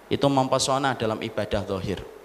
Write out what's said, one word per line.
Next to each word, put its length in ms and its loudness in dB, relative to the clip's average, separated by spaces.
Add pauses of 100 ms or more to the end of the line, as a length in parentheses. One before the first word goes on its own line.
itu 240 2
mempesona 640 2
dalam 240 -2
ibadah 480 -2
zahir. 320 -2 (260)